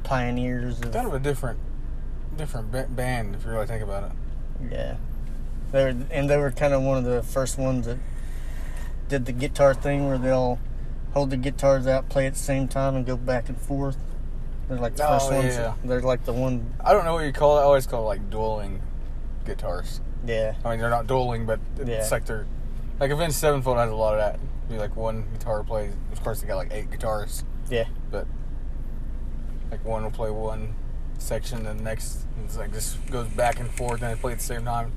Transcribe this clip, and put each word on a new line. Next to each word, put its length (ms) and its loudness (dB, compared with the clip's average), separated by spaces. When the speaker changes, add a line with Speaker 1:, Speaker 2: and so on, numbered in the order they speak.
Speaker 1:
pioneers 760 0
of 100 -2
Speaker 2:
Kind 160 0
of 60 -2
a 60 0
different, 400 0
different 380 -2
ba-, 160 -2
band, 460 -2
if 100 -4
you 60 -2
really 160 0
think 160 -2
about 200 -2
it. 80 -4
Speaker 1:
Yeah. 260 -2
They 140 4
were, 100 2
and 180 0
they 80 6
were 140 2
kinda 280 4
one 200 2
of 40 0
the 200 2
first 340 0
ones 300 0
that 100 -2
did 160 0
the 60 -2
guitar 420 4
thing 340 0
where 120 2
they'll 400 2
hold 160 2
the 60 0
guitars 500 4
out, 220 2
play 180 2
at 60 -2
the 60 -4
same 280 0
time, 280 0
and 120 0
go 100 0
back 320 0
and 100 -2
forth. 380 0
They're, 80 -2
like, 180 0
the 120 2
Speaker 2:
Oh, 100 6
Speaker 1:
first 140 2
ones. 240 4
Speaker 2:
yeah. 180 0
Speaker 1:
They're, 180 2
like, 240 2
the 80 0
one 460 0
Speaker 2:
I 140 8
don't 120 6
know 100 2
what 100 2
you 80 0
call 240 8
it. 40 6
I 20 6
always 240 8
call 160 0
it, 20 0
like, 240 0
dueling 520 -2
guitars. 540 -4
Speaker 1:
Yeah. 260 2
Speaker 2:
I 60 -2
mean, 100 0
they're 120 2
not 160 2
dueling, 400 2
but 120 0
it's 100 -2
Speaker 1:
Yeah. 220 0
Speaker 2:
like 140 0
they're, 200 -2
like, 100 4
Avenged 260 2
Sevenfold 420 4
has 120 4
a 60 -2
lot 180 4
of 60 2
that. 200 2
Be 80 -2
like, 180 -2
one 380 -2
guitar 300 -2
plays. 300 -2
Of 120 -4
course, 180 -2
they 60 -2
got, 100 0
like, 140 -2
eight 200 -2
guitars. 520 -2
Speaker 1:
Yeah. 180 2
Speaker 2:
But, 160 -2
like, 120 -4
one 200 -2
will 80 -2
play 180 -2
one 460 -2
section, 460 -2
then 140 -4
the 60 -2
next, 440 -4
it's 120 -4
like, 160 -4
just 360 -2
goes 200 -2
back 300 2
and 120 -2
forth, 320 -2
and 120 0
they 60 -2
play 120 0
at 40 -2
the 60 -4
same 220 -2
time. 320 -2